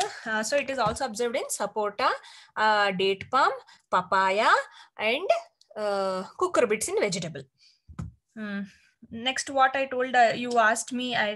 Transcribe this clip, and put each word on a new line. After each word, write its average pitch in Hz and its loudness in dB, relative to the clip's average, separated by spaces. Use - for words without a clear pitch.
uh, 220 -2
so 285 0
it 269 -2
is 262 -4
also 233 0
observed 233 -4
in 349 -2
sapota, 208 -2
uh, 208 2
date 190 -2
palm, 302 4
papaya, 190 2
and, 254 -2
uh, 196 -2
cucurbits 285 0
in 403 -2
vegetable. 170 -4
Hmm. 208 -8
Next, 254 -6
what 269 4
I 269 -2
told, 254 -2
uh, 233 6
you 240 -2
asked 226 2
me, 247 -4
I 214 0